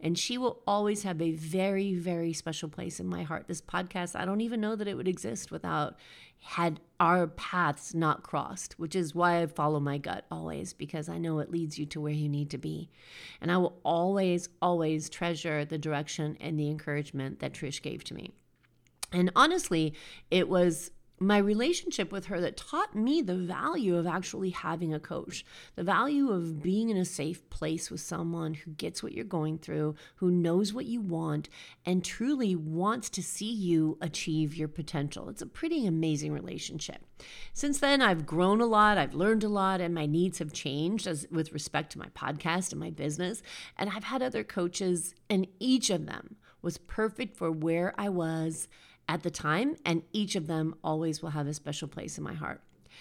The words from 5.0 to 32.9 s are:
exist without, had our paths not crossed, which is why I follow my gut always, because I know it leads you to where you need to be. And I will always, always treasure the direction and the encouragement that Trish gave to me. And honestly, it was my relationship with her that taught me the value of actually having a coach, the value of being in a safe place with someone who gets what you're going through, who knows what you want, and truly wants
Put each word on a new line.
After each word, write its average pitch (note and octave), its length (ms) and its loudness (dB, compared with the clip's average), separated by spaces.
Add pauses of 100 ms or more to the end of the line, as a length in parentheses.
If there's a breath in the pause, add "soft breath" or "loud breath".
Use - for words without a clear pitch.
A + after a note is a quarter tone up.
exist G3 420 -4
without, D#3 460 -2 (440 loud breath)
had E3+ 400 -2 (200)
our F3 260 6
paths E3+ 680 -2
not D#3+ 280 2
crossed, - 560 -6
which D#3+ 160 -6
is E3 200 0
why F3 280 4
I E3 40 2
follow D3+ 340 2
my C#3+ 180 0
gut G2 320 -6
always, D#3+ 440 -8
because D#3+ 340 -8
I E3 100 -6
know E3 200 0
it D3 120 -2
leads E3 280 -4
you D3+ 80 -4
to D3+ 140 -8
where D3+ 120 -2
you D3+ 160 0
need C#3+ 220 -2
to C3+ 80 -6
be. D#3 320 -8 (500 loud breath)
And E3 100 -2
I F3+ 60 4
will F3+ 280 2
always, F3 640 2 (120)
always D#3+ 480 2
treasure D#3+ 560 -2
the D#3+ 140 -4
direction D3+ 640 -2
and D#3 180 -2
the D3 100 0
encouragement D3 720 -4
that C#3 140 -4
Trish C#3 260 -8
gave - 240 -8
to - 100 -10
me. - 180 -12 (800)
And F3+ 220 4
honestly, G#3+ 600 4 (360 loud breath)
it F3+ 180 4
was F3+ 420 4 (280)
my G3+ 200 6
relationship G#3+ 720 2
with F#3+ 140 -6
her F3+ 160 -2
that - 160 -2
taught - 360 -4
me C4 280 2
the F3+ 120 0
value F#3 640 0
of E3+ 100 2
actually F#3 440 -2
having E3 420 -2
a D3+ 80 -2
coach, - 460 -8 (280 loud breath)
the - 80 -6
value B3+ 480 4
of E3 320 -2
being G#3 280 2
in G#3 80 2
a F3+ 80 2
safe - 420 -6
place D#3 420 -4
with D#3+ 120 -8
someone E3 500 -4
who D#3+ 200 -10
gets E3+ 300 -6
what - 100 -8
you're A#3 120 -6
going D#3 320 -2
through, D3+ 380 -2 (220 loud breath)
who F3+ 140 4
knows F3+ 440 4
what B3+ 100 -6
you A#3 160 -4
want, D#3+ 480 -2 (380 loud breath)
and F3+ 180 2
truly B3 500 0
wants F3 540 0